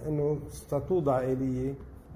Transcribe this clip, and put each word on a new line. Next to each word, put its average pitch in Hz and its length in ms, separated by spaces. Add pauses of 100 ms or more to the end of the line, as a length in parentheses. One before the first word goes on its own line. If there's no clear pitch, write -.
إنه 147 320 (100)
ستوضع 143 720
آلية، 131 540 (420)